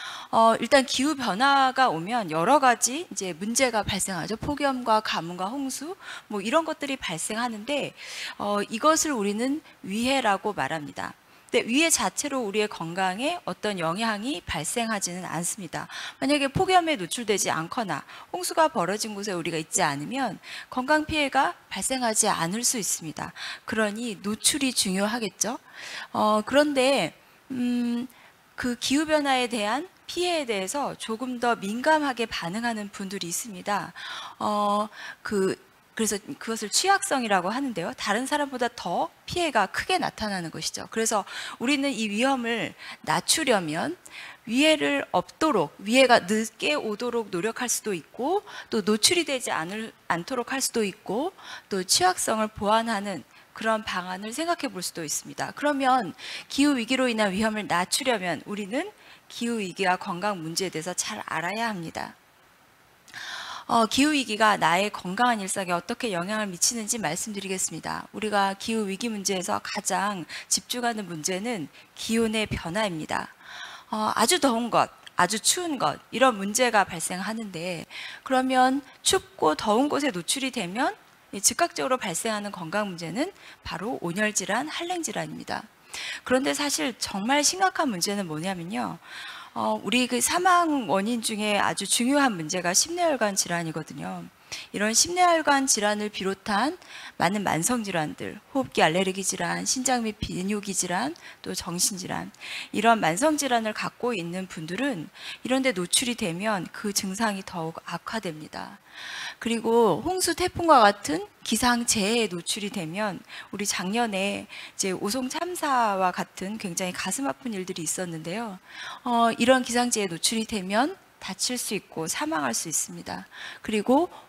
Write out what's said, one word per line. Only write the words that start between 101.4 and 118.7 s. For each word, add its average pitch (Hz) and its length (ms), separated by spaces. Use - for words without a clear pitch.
또 - 120
정신 180 440
질환, 180 340
이런 226 300
만성 208 340
질환을 240 380
갖고 233 400
있는 180 340
분들은 180 640
이런 254 200
데 262 100
노출이 220 420
되면 190 560
그 202 220
증상이 196 520
더욱 165 380
악화됩니다. 165 960
그리고 226 680
홍수, 359 280
태풍과 339 460
같은 285 480
기상재해에 233 840
노출이 180 420
되면, 185 500
우리 202 140
작년에 202 800
이제 190 160
오송 254 360
참사와 254 880
같은 196 440
굉장히 185 360
가슴 269 340
아픈 254 260
일들이 185 280
있었는데요. 180 800